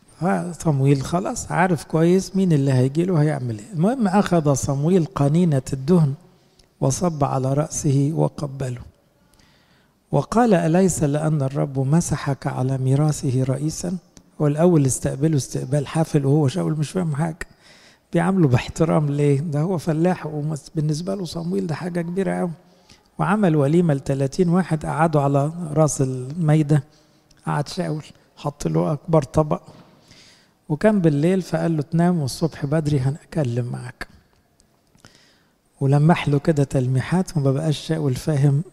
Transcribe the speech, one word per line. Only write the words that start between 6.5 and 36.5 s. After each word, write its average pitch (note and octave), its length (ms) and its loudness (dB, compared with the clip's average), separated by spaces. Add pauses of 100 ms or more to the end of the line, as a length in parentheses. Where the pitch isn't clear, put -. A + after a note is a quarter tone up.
وصب D3 420 0
على C3+ 300 0
رأسه C#3+ 600 0
وقبله، C3+ 680 -4 (1300)
وقال: G#3 420 2
"أليس E3+ 500 2
لأن D3+ 380 0
الرب C3+ 380 -4
مسحك C#3+ 680 -2
على C3 300 -2
ميراثه C3+ 680 0
رئيساً؟". D#3 540 -4 (440)
هو D3+ 60 2
الأول D#3 380 4
استقبله C#3 520 -2
استقبال C3+ 500 -4
حافل، D#3 380 0
وهو C#3+ 220 4
شاول E3 320 -2
مش C#3+ 100 -4
فاهم E3 260 -2
حاجة، D#3+ 320 -6 (640)
بيعامله F3 340 2
باحترام. D#3 600 2
ليه؟ C#3+ 300 2
ده D3 220 -2
هو F3+ 160 -2
فلاح، E3 480 0
وبالنسبة D3+ 920 -4
له G3 100 -8
صمويل F3 420 -4
ده D#3 80 -4
حاجة F3 260 -6
كبيرة F3 320 -4
أوي. F3+ 180 -2 (680)
وعمل E3+ 360 2
وليمة D3+ 380 4
لتلاتين C#3 560 0
واحد، E3 360 0
قعدوا D3+ 360 2
على C#3 300 0 (220)
راس D3 280 2
الميدة، D3 840 0 (640)
قعد D3+ 200 -4
شاول، D#3 360 -6 (340)
حط - 300 -8
له D#3+ 260 0
أكبر D#3 300 0
طبق، D3+ 380 -2 (1080)
وكان G3+ 320 2
بالليل، E3 400 2
فقال E3 360 -2
له: D3 40 0
"تنام E3+ 380 0
والصبح C#3+ 460 -4
بدري D3 340 0
هنتكلم B2+ 680 -2
معاك". B2 420 -12 (1700)
ولمح D3 480 4
له C#3+ 100 2
كده C#3+ 240 2